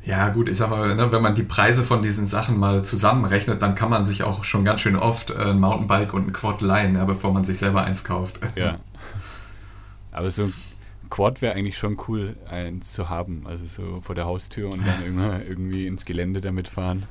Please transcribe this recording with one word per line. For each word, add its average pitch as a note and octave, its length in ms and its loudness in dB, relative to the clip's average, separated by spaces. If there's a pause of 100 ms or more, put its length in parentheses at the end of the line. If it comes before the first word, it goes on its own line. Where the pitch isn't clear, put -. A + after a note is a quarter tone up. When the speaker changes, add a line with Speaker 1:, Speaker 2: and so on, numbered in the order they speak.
Speaker 1:
Ja, G2 280 0
gut, A#2 180 2
ich F#2+ 80 0
sag A2 140 2
mal, G#2+ 240 2
ne, A#2 180 4
wenn A2+ 80 4
man G#2+ 140 4
die A#2 80 2
Preise A#2 400 4
von A#2+ 180 2
diesen G#2 260 0
Sachen G#2+ 320 2
mal G2 240 4
zusammenrechnet, G#2 760 2
dann G2 140 4
kann A2+ 160 0
man G#2 160 4
sich G2 160 0
auch G2 220 -2
schon G2+ 200 2
ganz G#2+ 160 4
schön G2 160 4
oft, A#2 340 2
äh, - 40 -4 (160)
ein G2 100 6
Mountainbike G2+ 540 2
und F#2+ 120 2
ein G2 60 -4
Quad G2+ 300 -2
leihen, G2 320 4
ja, F#2 100 4
bevor F#2+ 300 2
man F#2+ 100 4
sich F#2 140 0
selber G2 260 2
eins F#2 200 -2
kauft. F#2 360 -4 (160)
Speaker 2:
Ja. E2+ 200 0 (1400)
Aber F#2 180 -2
so G#2 140 0
ein F#2+ 100 -2 (560)
Quad G#2+ 320 0
wär A2 120 0
eigentlich G2 220 -4
schon G#2 220 -2 (100)
cool, G#2+ 280 -4 (140)
eins F2 420 -8
zu F2 180 -6
haben. F2 360 -6
Also E2+ 200 -10
so F2+ 340 -10
vor F2+ 140 -10
der F2 100 -4
Haustür F#2 460 -6
und F#2+ 160 -2
dann F#2 200 0
immer F#2 380 -2
<laughs> - 20 -12
irgendwie F#2 400 -4
ins F#2 200 -8
Gelände F2+ 340 -2
damit F#2 280 -4
fahren. F#2 420 -4